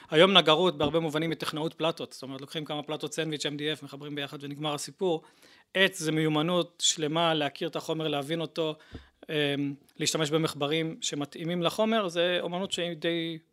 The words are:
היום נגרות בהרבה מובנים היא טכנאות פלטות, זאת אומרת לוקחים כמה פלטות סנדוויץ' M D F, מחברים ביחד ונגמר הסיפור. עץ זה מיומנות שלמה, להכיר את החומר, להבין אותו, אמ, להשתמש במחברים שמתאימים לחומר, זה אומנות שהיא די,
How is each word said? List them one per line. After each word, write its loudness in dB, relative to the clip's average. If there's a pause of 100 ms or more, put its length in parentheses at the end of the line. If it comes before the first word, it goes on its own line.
היום 8
נגרות 6
בהרבה 2
מובנים 0
היא -2
טכנאות -4
פלטות, -4
זאת -16
אומרת -12
לוקחים -8
כמה -6
פלטות -6
סנדוויץ' -2
M -2
D -4
F, -14
מחברים -12
ביחד -8
ונגמר -4
הסיפור. -2 (520)
עץ 4
זה 0
מיומנות 0
שלמה, 2
להכיר -2
את -8
החומר, -2
להבין -2
אותו, -4 (540)
אמ, -4 (640)
להשתמש 0
במחברים 0
שמתאימים -4
לחומר, 2
זה 2
אומנות -4
שהיא -4
די, -2 (160)